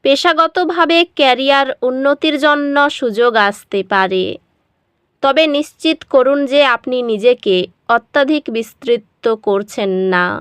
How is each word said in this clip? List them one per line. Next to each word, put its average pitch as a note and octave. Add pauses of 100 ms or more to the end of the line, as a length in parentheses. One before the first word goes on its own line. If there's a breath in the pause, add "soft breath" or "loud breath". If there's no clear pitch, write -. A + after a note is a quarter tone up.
পেশাগতভাবে E4 (180)
ক্যারিয়ার C4+ (140)
উন্নতির C#4
জন্য C#4+ (140)
সুযোগ A#3+
আসতে G3+ (100)
পারে, F#3+ (960)
তবে C#4
নিশ্চিত D4+
করুন C4+
যে C#4
আপনি B3+
নিজেকে A3 (340)
অত্যাধিক C#4+
বিস্তৃত A3+ (180)
করছেন G3+ (180)
না। F3+ (160)